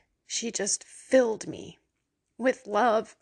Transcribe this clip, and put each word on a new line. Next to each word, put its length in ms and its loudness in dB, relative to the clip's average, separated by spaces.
she 240 -6
just 320 -4
filled 640 0
me 320 -12
with 300 -2
love 540 0